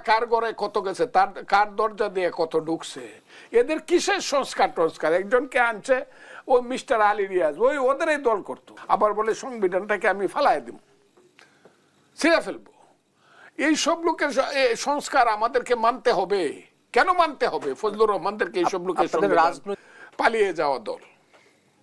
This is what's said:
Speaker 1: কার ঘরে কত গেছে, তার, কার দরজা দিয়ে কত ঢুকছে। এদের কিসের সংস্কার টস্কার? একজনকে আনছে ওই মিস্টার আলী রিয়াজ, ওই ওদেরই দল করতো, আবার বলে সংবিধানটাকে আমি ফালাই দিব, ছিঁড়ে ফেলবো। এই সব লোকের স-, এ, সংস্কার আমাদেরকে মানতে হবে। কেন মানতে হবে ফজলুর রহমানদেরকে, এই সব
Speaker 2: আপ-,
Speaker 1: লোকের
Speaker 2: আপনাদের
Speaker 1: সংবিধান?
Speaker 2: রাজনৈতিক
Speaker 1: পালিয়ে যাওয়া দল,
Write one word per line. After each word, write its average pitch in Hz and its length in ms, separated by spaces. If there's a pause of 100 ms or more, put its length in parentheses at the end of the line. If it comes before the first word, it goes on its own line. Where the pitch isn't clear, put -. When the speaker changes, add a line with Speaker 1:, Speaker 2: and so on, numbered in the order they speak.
Speaker 1:
কার 220 140 (100)
ঘরে 226 160 (140)
কত 202 120 (100)
গেছে, 170 200 (100)
তার, 190 140 (220)
কার 202 160 (120)
দরজা 214 360
দিয়ে 180 140 (100)
কত 165 140 (140)
ঢুকছে। 165 360 (560)
এদের 294 200 (100)
কিসের 359 320 (100)
সংস্কার 233 440
টস্কার? 160 360 (100)
একজনকে 247 380 (120)
আনছে 226 260 (540)
ওই - 100 (100)
মিস্টার 254 260 (140)
আলী 208 160
রিয়াজ, 170 280 (120)
ওই 294 100 (120)
ওদেরই 302 300 (100)
দল 214 100 (100)
করতো, - 220 (220)
আবার 214 260
বলে 220 120 (120)
সংবিধানটাকে 208 720
আমি 196 200
ফালাই 202 320
দিব, 113 120 (1400)
ছিঁড়ে 311 260
ফেলবো। - 260 (920)
এই 311 100 (100)
সব 330 120 (100)
লোকের 320 300
স-, 262 140 (100)
এ, - 20 (240)
সংস্কার 277 380 (120)
আমাদেরকে 240 360 (120)
মানতে 240 340
হবে। 202 220 (540)
কেন 277 120 (140)
মানতে 311 320
হবে 147 160 (120)
ফজলুর 214 320
রহমানদেরকে, 196 500
এই 165 100
সব 190 80
Speaker 2:
আপ-, 180 60
Speaker 1:
লোকের 160 180
Speaker 2:
আপনাদের 165 240
Speaker 1:
সংবিধান? 170 160
Speaker 2:
রাজনৈতিক - 760
Speaker 1:
পালিয়ে 226 380
যাওয়া 143 200 (100)
দল, 85 120 (800)